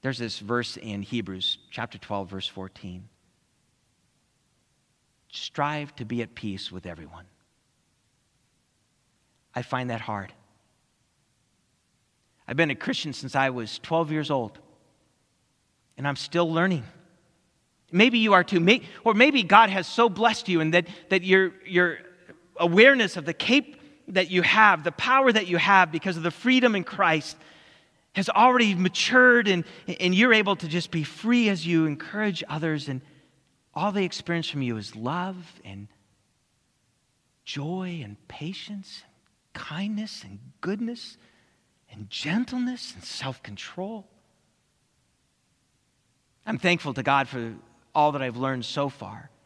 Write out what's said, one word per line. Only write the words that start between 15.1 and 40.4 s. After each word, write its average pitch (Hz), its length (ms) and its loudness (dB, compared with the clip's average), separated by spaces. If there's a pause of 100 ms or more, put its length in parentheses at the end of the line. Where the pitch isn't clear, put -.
and 131 80 -10
I'm 139 120 -2
still 170 340 -2
learning. 165 320 0 (1040)
Maybe 233 300 4
you 220 140 4
are 180 100 8
too. 180 160 0
May-, 190 220 4 (240)
or 226 80 4
maybe 262 280 6
God 208 280 8
has 190 180 -4
so 233 220 4
blessed 220 400 -2
you 170 100 4
and 160 140 0
that, 175 120 4 (260)
that 190 120 2
your, 185 300 4 (120)
your 175 340 0 (580)
awareness 214 580 6
of 170 80 -8
the 160 100 -4
cape - 460 0 (300)
that 185 200 2
you 180 120 2
have, 196 420 6
the 170 80 -2
power 262 400 2
that 208 160 0
you 175 80 -2
have 175 380 4
because 170 240 -4
of 160 60 -8
the 165 80 0
freedom 247 440 2
in 185 80 -4
Christ, 160 540 0 (800)
has 196 140 -2
already 233 460 4
matured, 240 720 4
and, 180 160 2 (360)
and 180 140 2
you're 233 200 6
able 202 220 2
to 170 120 -10
just 165 240 -4
be 160 120 -2
free 226 460 0
as 165 160 -2
you 165 220 4
encourage 196 600 -4
others, 151 400 -4
and 131 140 -6 (720)
all 196 180 -2
they 196 140 -2
experience 170 420 -6
from 143 140 -6
you 120 160 -4
is 104 180 -12
love 175 400 -6 (300)
and 98 220 -16 (1600)
joy 170 600 -8
and 101 120 -14 (120)
patience - 760 -12
and - 600 -20
kindness 202 600 -8
and 101 140 -16 (240)